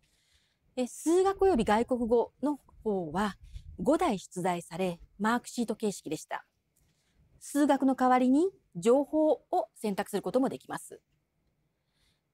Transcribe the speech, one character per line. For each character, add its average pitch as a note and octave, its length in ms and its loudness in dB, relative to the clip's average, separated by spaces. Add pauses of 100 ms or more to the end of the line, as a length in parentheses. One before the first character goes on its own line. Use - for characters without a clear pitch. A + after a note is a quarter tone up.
(760)
う。 B3 60 -2
え、 B3+ 40 -4
数 F4 360 2
学 G4 200 0
お F#4+ 40 6
よ F#4 100 4
び G#3 80 2
外 A3 220 2
国 B3 200 -4
語 A3+ 260 2 (100)
の C#4+ 180 -2 (240)
方 F#3+ 260 -2
は F#3+ 280 -4 (400)
五 A#3+ 180 2
題 C4 220 0
出 - 240 -12
題 F3 180 -2
さ E3 160 -14
れ、 F3+ 240 -4 (180)
マ A3 180 0
ー A#3+ 40 -2
ク - 80 -18
シ - 140 -6
ー A3 40 -4
ト A3 100 -6
形 G#3 160 -4
式 - 180 -10
で D#3 80 -6
し - 80 -16
た。 - 180 -10 (960)
数 C#4+ 280 0
学 C4+ 200 4
の C4 80 4
代 B3+ 160 0
わ B3+ 80 6
り B3+ 100 2
に D#4 220 4 (260)
情 A#3 280 4
報 D#4 260 2
を - 440 -2
選 G3+ 220 -4
択 G3+ 140 -6
す G#3 60 -4
る F3+ 40 -2
こ F#3 100 -6
と B3 100 2
も C4 100 0
で C3 80 -8
き - 100 -20
ま - 100 -8
す。 - 220 -18 (1300)